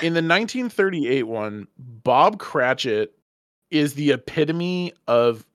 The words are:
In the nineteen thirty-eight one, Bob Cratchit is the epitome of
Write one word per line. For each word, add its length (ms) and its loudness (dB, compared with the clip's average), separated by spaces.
In 120 -2
the 80 2
nineteen 460 0
thirty-eight 560 0
one, 420 -6
Bob 600 2
Cratchit 760 -2
is 220 0
the 180 0
epitome 800 -2
of 360 2